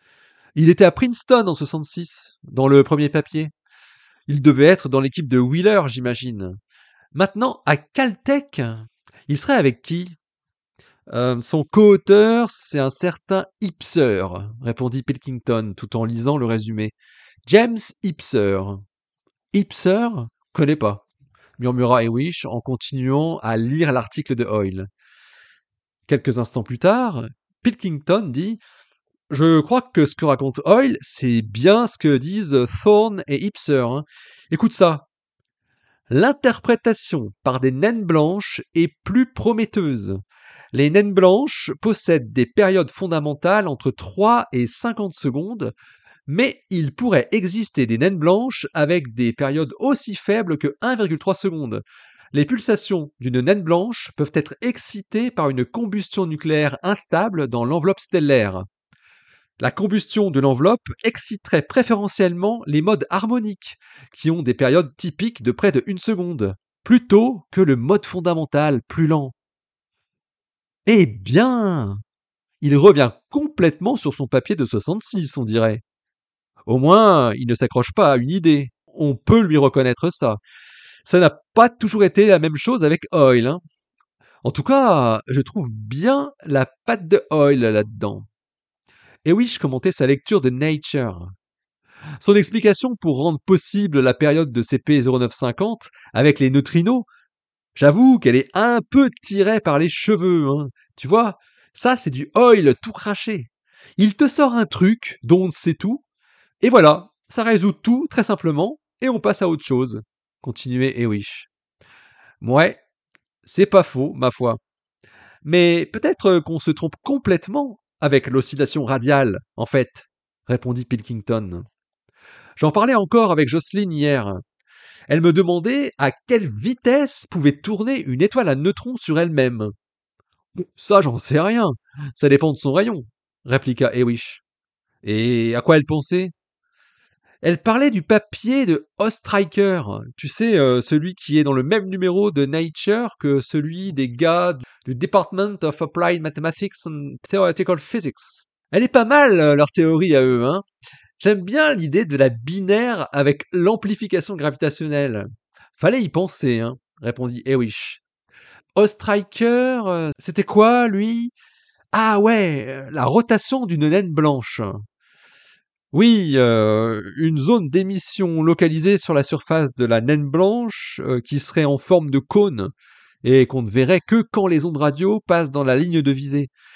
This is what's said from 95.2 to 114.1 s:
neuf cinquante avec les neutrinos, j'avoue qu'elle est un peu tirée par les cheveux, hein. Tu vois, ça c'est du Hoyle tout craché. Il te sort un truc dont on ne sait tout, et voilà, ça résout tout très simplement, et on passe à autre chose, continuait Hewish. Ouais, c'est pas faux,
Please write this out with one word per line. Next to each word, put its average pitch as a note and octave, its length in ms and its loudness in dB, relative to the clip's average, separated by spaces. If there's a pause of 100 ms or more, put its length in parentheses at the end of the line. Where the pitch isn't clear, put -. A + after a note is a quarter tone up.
neuf A#2+ 120 -4
cinquante G3 580 -6 (220)
avec C#3+ 280 4
les C3 100 2
neutrinos, E3+ 540 0 (720)
j'avoue A3+ 440 6
qu'elle - 160 2
est C3+ 180 2
un A#3 280 2 (100)
peu C4+ 200 4 (120)
tirée G3+ 380 0
par D3 180 0
les E3 100 2
cheveux, F3 600 0
hein. C#3+ 200 -2 (280)
Tu - 100 -16
vois, G#3+ 300 0 (360)
ça B3+ 240 0
c'est - 140 -6
du C3+ 240 -10
Hoyle G#3 480 6
tout A3+ 80 -12
craché. G3+ 560 -8 (500)
Il G3+ 180 2
te D4 120 2
sort C4+ 280 2
un A3+ 120 0
truc - 560 0
dont F3 220 4
on - 20 -2
ne E3 60 -4
sait - 220 -2
tout, A3 300 -6 (560)
et B3 80 4
voilà, E3 380 6 (220)
ça A3+ 160 -4
résout G#3 280 2
tout B3 380 0
très A3+ 140 0
simplement, F#3 560 -2 (200)
et B3+ 80 -2
on A#3 120 -2
passe G#3 220 -2
à F#3 60 0
autre D#3+ 160 -4
chose, B2 380 -4 (380)
continuait B2+ 600 -6
Hewish. G#2+ 460 -6 (920)
Ouais, C#3 380 0 (640)
c'est - 220 0
pas F#3+ 180 6
faux, C#3 300 -6